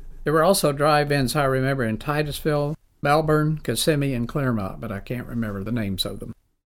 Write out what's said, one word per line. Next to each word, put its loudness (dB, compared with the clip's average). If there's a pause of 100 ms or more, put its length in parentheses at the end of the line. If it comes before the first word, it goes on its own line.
(240)
There 0
were 4
also 4
drive-ins 2
I 2
remember 0
in 0
Titusville, -2 (260)
Melbourne, 2
Kissimmee, 0
and -2
Claremont, -2
but -6
I -6
can't -8
remember -4
the -6
names -2
of -8
them. -12 (360)